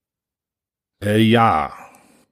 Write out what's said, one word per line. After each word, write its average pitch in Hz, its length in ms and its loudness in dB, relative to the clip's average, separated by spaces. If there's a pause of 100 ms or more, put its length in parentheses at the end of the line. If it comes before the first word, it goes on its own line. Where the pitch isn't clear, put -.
(1040)
Äh, 104 180 0
ja, 107 540 0 (580)